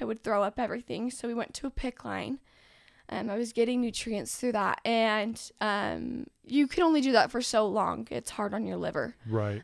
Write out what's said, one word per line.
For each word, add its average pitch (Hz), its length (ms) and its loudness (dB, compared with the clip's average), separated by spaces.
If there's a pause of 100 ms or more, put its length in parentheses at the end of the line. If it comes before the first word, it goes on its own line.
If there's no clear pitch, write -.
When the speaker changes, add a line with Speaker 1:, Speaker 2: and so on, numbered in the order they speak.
Speaker 1:
I 254 40 -2
would 220 200 -4
throw 208 180 2
up 208 160 -2
everything. 233 540 -4
So 240 160 -6
we 233 60 -4
went 233 200 -4
to - 140 -6
a - 20 -6
pic - 340 -6
line. 208 360 -6 (680)
Um, 196 220 -4
I 202 60 -2
was 226 160 -4
getting 247 300 2
nutrients 220 540 -4
through 247 160 0
that. 202 320 0
And, 220 560 2 (200)
um, 202 680 -2 (180)
you 285 220 4
can 349 160 2
only 320 180 6
do 262 120 4
that 226 180 8
for 233 120 -2
so 214 240 4
long. 196 440 0
It's - 200 -6
hard 208 240 -4
on 214 120 -4
your 185 120 -4
liver. 160 380 -4 (100)
Speaker 2:
Right. 107 380 0